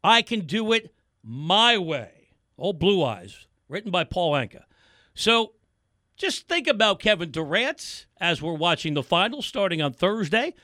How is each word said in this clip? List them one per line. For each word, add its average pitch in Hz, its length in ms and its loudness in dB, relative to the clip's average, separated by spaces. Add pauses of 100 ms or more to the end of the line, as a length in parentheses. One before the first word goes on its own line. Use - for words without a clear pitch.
I 226 180 6
can 214 240 -4
do 214 260 0
it 226 220 -2 (300)
my 175 520 2
way." 151 540 -6 (260)
Old 175 220 -4
Blue 180 260 2
Eyes, 101 440 -8 (200)
written 202 220 -8
by 175 140 0
Paul 170 280 0
Anka. 135 300 -2 (520)
So 226 400 0 (640)
just - 320 -4
think 339 180 0
about 214 340 2
Kevin 175 300 0
Durant 175 760 -4 (120)
as 170 220 0
we're 160 140 -4
watching 160 400 0
the 143 80 0
finals 214 440 0
starting 180 360 -2
on 143 100 -2
Thursday. 214 720 0